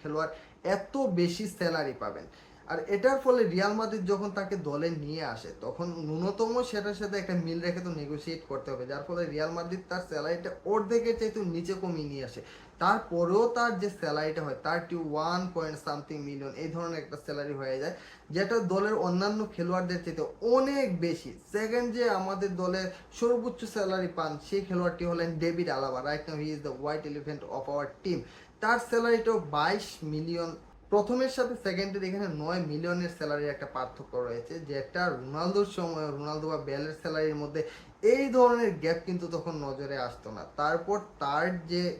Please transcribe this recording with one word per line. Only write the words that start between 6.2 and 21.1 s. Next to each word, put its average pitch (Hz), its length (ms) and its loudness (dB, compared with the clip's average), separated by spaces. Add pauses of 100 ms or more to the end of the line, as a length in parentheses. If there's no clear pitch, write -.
সেটার 208 320 -2
সাথে 202 240 -4
একটা 185 140 -4
মিল 165 280 0
রেখে 175 200 -2
তো 175 100 -4
নেগোশিয়েট 151 580 -6
করতে 135 220 -6
হবে, 131 160 -6
যার 143 160 -6
ফলে 175 240 -2
রিয়াল 151 240 -2
মাদ্রিদ 170 380 -4
তার 180 200 -4
স্যালারিটা 165 420 -2 (140)
অর্ধেকের 226 540 2
চাইতেও 220 260 0
নিচে 175 300 -2
কমিয়ে 165 340 -2
নিয়ে 139 160 -8
আসে। - 160 -10 (380)
তারপরেও 190 680 4
তার 233 300 2
যে 202 120 0
স্যালারিটা 156 540 -2
হয়, 139 180 -4
থার্টি 170 340 -2
ওয়ান 165 580 0
পয়েন্ট 156 300 -2
সামথিং 147 340 -6
মিলিয়ন, 139 380 -8
এই 160 120 -4
ধরনের 165 300 -4
একটা 147 180 -10
স্যালারি 143 380 -6
হয়ে 131 240 -4
যায়, 165 180 -4 (340)
যেটা 196 280 2
দলের 196 360 2
অন্যান্য 202 520 2 (100)
খেলোয়াড়দের 180 480 0
চাইতে 156 420 -4
অনেক 262 540 4
বেশি। 160 380 -2 (140)